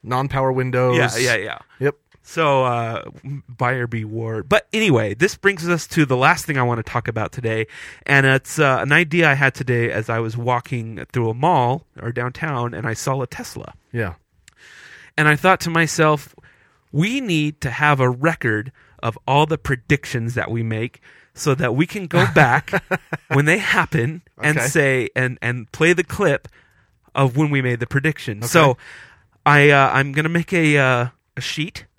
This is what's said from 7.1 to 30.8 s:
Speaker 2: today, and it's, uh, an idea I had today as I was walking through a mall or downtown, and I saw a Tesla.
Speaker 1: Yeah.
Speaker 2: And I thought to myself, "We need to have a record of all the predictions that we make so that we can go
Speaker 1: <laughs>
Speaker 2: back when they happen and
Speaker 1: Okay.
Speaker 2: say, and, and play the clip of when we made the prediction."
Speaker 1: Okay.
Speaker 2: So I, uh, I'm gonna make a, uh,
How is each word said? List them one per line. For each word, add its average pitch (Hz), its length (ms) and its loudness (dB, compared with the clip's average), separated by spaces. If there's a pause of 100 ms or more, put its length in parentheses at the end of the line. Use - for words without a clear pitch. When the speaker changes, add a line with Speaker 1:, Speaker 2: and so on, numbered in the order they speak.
Speaker 2:
today, 113 340 -4 (400)
and 139 180 4
it's, 135 360 0
uh, 135 200 4
an 131 120 0
idea 165 360 4
I 139 60 4
had 139 200 2
today 120 380 0
as 107 160 -4
I 113 120 -2
was 113 160 -4
walking 117 760 -4
through 117 180 0
a 113 40 -4
mall 135 520 0 (140)
or 117 120 -8
downtown, 120 600 -4
and 113 140 -8
I 113 80 -4
saw 135 260 -4
a 123 60 -4
Tesla. - 480 -14 (180)
Speaker 1:
Yeah. 104 220 -4 (1000)
Speaker 2:
And 151 120 4
I 151 80 6
thought 185 260 2
to 170 80 -4
myself, 156 640 0 (580)
"We 214 280 0
need 156 420 0
to 135 80 -4
have 147 300 2
a 127 80 4
record 123 640 -2 (300)
of 113 240 -4
all 143 200 4
the 156 120 -4
predictions 123 760 -4
that 120 160 -4
we 117 120 -4
make 113 380 -6 (340)
so 139 200 0
that 127 200 0
we 156 120 2
can 196 200 -10
go 135 240 2
Speaker 1:
<laughs> - 40 -8
Speaker 2:
back 139 360 4 (580)
when 147 180 2
they 170 120 4
happen 160 640 -2 (220)
and 151 160 2
Speaker 1:
Okay. 120 80 0
Speaker 2:
say, 135 500 2
and, 127 240 -2
and 120 320 -6
play 170 220 2
the 170 100 -2
clip 170 420 -2 (680)
of 131 240 2
when 151 120 2
we 135 120 0
made 120 180 -2
the 120 60 -4
prediction." 139 520 -4
Speaker 1:
Okay. 117 100 -8
Speaker 2:
So 143 280 4 (680)
I, 143 240 6
uh, 139 220 6
I'm 135 200 0
gonna 151 160 -2
make 170 240 -2
a, 156 260 2
uh, 127 280 2 (300)